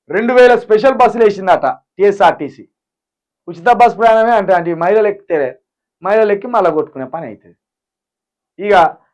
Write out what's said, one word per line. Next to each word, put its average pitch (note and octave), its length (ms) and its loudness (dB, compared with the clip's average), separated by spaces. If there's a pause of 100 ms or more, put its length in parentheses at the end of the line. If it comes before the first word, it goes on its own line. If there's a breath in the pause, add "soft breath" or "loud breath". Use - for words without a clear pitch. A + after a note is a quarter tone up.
రెండు A3+ 240 -4
వేల B3 220 6
స్పెషల్ A#3 380 0
బస్సులు A#3 300 2
వేసిందట F#3+ 420 0
టీఎస్ఆర్టీసీ. D#3+ 1000 -2 (800)
ఉచిత F3 240 -2
బస్ A#3+ 260 2
ప్రయాణమే A3+ 340 2
అంటే, G3 220 0
అంటే E3+ 200 -2
మహిళలు G3 340 0
ఎక్కితే D#3+ 520 -6 (440)
మహిళలు G#3 280 0
ఎక్కి G3+ 160 -6
మళ్ళా G#3+ 220 0
కొట్టుకునే D3 360 -6
పని D#3+ 200 -14
అవుతుంది. G#2+ 300 -20 (1040)
ఇక F#3 360 0 (180)